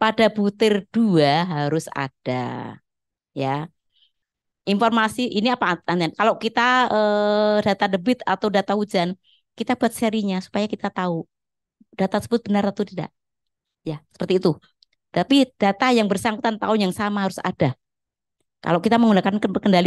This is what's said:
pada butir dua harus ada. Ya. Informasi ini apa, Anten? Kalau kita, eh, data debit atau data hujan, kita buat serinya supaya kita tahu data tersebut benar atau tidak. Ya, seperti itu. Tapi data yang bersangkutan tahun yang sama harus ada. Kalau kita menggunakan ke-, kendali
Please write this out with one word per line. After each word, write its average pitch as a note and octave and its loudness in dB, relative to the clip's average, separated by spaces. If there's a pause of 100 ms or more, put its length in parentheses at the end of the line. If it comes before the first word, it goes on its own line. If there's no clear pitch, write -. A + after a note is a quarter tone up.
pada A3 2
butir G#3 0
dua E3+ 4
harus D#3 -2
ada. B2 -8 (560)
Ya. C#3 -4 (960)
Informasi A3 0
ini A3 0
apa, F3+ -2
Anten? E3+ -2
Kalau A3+ 0
kita, B3 0
eh, G#3 2
data G3+ 0
debit G3 -2
atau F#3+ -2
data G3 0
hujan, G3 -2 (420)
kita B3 -4
buat A#3 0
serinya G3+ -2
supaya G#3 -4
kita G#3 -6
tahu F3+ -4 (640)
data G3 -2
tersebut A3+ -4
benar G3+ 0
atau G#3 -6
tidak. E3+ -8 (720)
Ya, D3+ -8 (100)
seperti F#3 -2
itu. F3 2 (560)
Tapi C4 2
data G#3 2
yang G#3+ 2
bersangkutan G#3+ -2
tahun G3+ 0
yang - -6
sama G#3 -2
harus F#3 -8
ada. E3+ -2 (800)
Kalau F3 0
kita A3 2
menggunakan G#3+ 4
ke-, G3+ -2
kendali F#3 4